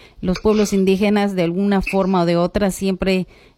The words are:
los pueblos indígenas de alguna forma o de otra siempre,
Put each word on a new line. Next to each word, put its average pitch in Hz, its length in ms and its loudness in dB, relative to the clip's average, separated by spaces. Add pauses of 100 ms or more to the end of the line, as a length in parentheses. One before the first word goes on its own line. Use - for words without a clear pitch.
(220)
los 180 180 -2
pueblos 214 320 2
indígenas 196 640 2
de 185 60 0
alguna 190 400 0
forma 190 400 0
o - 20 0
de 170 140 2
otra 185 320 0
siempre, 190 560 -2 (320)